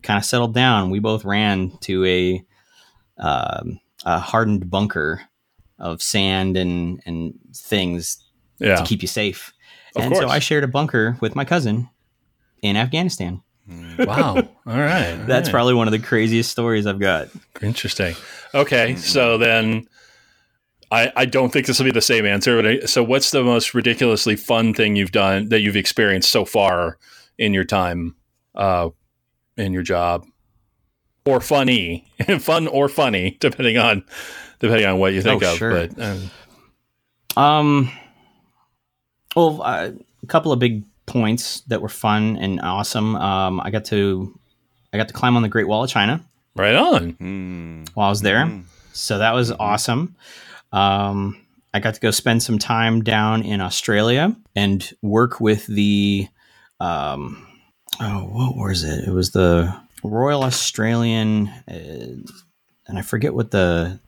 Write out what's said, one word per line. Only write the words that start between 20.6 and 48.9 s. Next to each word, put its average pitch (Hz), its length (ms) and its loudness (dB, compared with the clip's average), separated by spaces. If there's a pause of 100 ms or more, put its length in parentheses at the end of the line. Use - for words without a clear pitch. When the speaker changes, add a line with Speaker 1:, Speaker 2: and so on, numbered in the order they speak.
Speaker 2:
I, 117 240 2
I 131 100 2
don't 127 260 0
think 139 160 0
this 127 120 0
will 135 60 2
be 131 60 2
the 117 100 2
same 113 240 2
answer, 101 360 2
but 107 60 2
I, 110 180 2
so 120 180 2
what's 131 280 2
the 135 120 2
most 120 300 2
ridiculously 117 600 2
fun 113 380 0
thing 107 220 2
you've 98 160 0
done 98 380 2
that 113 120 4
you've 104 140 0
experienced 98 560 0
so 107 140 2
far 90 520 0 (400)
in 107 160 0
your 95 120 2
time, 87 500 -2 (400)
uh, 92 340 0 (680)
in 98 160 -4
your 92 100 -4
job? 87 420 -2 (1000)
Or 131 160 2
funny, 123 640 0 (160)
<laughs> 185 160 0
fun 160 280 0
or 143 220 2
funny, 101 500 0
depending 120 380 2
on, 107 260 2 (560)
depending 110 280 4
on 95 120 2
what 95 140 4
you 95 80 0
think 101 220 2
Speaker 1:
Oh, 87 80 2
Speaker 2:
of. 85 60 0
Speaker 1:
sure. 90 300 0
Speaker 2:
But, - 140 -14
um, 95 300 -6 (1120)
Speaker 1:
Um, 147 480 4 (1400)
well, 160 260 2
uh, 95 300 -4 (320)
a 123 40 -16
couple 156 240 2
of 123 80 2
big 113 240 0 (220)
points 117 600 -2
that 117 140 -2
were 107 80 -8
fun 107 480 0
and 95 240 -4
awesome. 107 540 -2
Um, 95 460 -2
I - 100 -6
got 107 140 -4
to, 101 520 -2 (560)
I 101 40 -4
got 107 100 0
to - 60 -18
climb 123 240 2
on 117 40 4
the 110 80 2
Great 104 180 0
Wall 107 160 0
of 127 60 -4
China 117 340 0 (320)
Speaker 2:
Right 104 200 4
on. 143 380 2
Speaker 3:
Mm. 87 800 -10
Speaker 1:
while 101 140 2
I - 20 4
was 101 120 0
there. 107 240 4
Speaker 3:
Mm. 101 180 -6 (300)